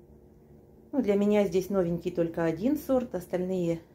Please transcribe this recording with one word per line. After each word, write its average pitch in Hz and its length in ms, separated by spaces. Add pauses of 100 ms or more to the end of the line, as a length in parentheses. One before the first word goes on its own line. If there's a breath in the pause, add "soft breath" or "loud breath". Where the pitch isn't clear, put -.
(920)
Ну, 277 100
для 202 140
меня 208 300
здесь 180 240
новенький 175 420
только 170 320
один 175 340
сорт, 254 380
остальные 180 680 (120)